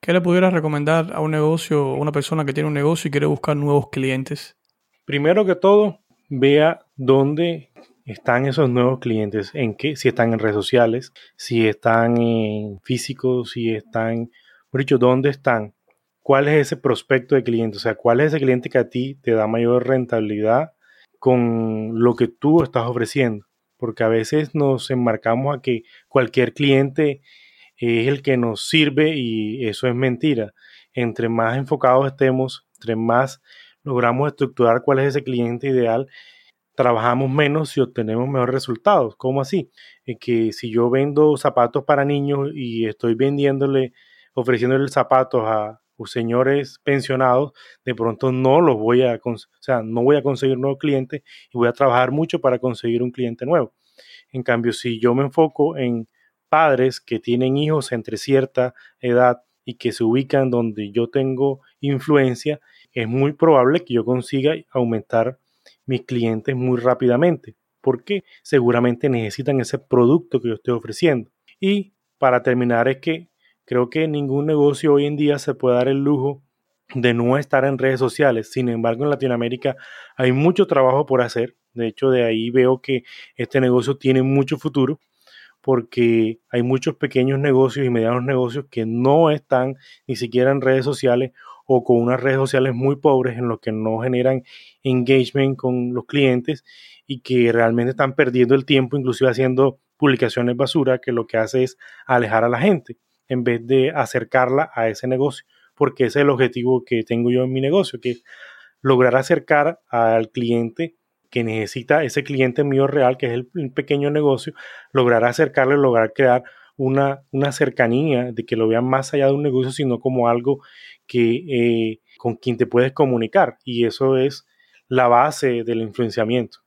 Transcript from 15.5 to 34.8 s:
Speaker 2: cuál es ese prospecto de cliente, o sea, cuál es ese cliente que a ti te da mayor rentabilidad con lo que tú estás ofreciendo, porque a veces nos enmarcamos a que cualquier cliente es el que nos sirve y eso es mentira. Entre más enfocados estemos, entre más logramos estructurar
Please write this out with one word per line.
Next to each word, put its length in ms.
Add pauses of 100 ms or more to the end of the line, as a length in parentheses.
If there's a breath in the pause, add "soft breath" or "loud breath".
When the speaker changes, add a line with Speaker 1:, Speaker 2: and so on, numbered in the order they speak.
Speaker 2:
cuál 280
es 180
ese 100
prospecto 600
de 80
cliente, 320
o 40
sea, 140
cuál 240
es 160
ese 60
cliente 300
que 80
a 100
ti 340
te 80
da 160
mayor 400
rentabilidad 840 (480 soft breath)
con 800
lo 160
que 100
tú 380
estás 240
ofreciendo, 580 (300)
porque 260
a 60
veces 440
nos 380
enmarcamos 680
a 60
que 200 (260 soft breath)
cualquier 460
cliente 680 (560 soft breath)
es 300
el 160
que 140
nos 320
sirve 480
y 500
eso 220
es 60
mentira. 600 (380 soft breath)
Entre 360
más 280
enfocados 500
estemos, 600 (100)
entre 180
más 480 (400 soft breath)
logramos 460
estructurar 560